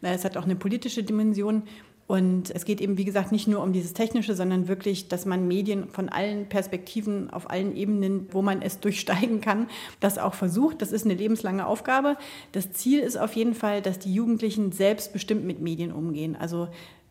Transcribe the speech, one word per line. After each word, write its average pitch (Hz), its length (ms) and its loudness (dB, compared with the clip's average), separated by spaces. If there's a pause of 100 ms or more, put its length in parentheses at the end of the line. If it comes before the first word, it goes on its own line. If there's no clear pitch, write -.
äh, 175 120 0
es 185 120 -2
hat 185 100 -2
auch - 80 -4
eine 185 140 2
politische 226 440 -2
Dimension. 214 600 2 (440)
Und 185 460 2
es 180 120 -6
geht 208 160 0
eben, 196 160 0
wie 196 80 0
gesagt, 196 260 0
nicht 214 160 2
nur 208 160 2
um 185 80 2
dieses 175 220 0
Technische, 226 420 0
sondern 185 320 2
wirklich, 190 400 -2
dass 180 180 -4
man 185 220 0
Medien 196 400 0
von 190 220 -6
allen 202 400 -2
Perspektiven, 202 800 -4
auf - 200 -10
allen 190 240 -2
Ebenen, 196 580 0
wo 190 100 0
man 196 200 2
es - 180 -4
<laughs> - 20 -14
durchsteigen 208 580 0
kann, 214 280 2 (340)
das - 160 2
auch 185 160 0
versucht. 226 480 2
Das - 100 -2
ist 220 140 0
eine 208 80 4
lebenslange 196 520 0
Aufgabe. 269 520 2 (340)
Das 196 220 -4
Ziel 277 260 4
ist 247 160 0
auf - 180 -2
jeden 226 200 2
Fall, 208 280 0
dass 190 160 0
die 190 160 -2
Jugendlichen 214 600 2
selbstbestimmt 208 720 0
mit 175 160 -4
Medien 165 320 -4
umgehen. 156 420 -4
Also 170 320 -4 (440)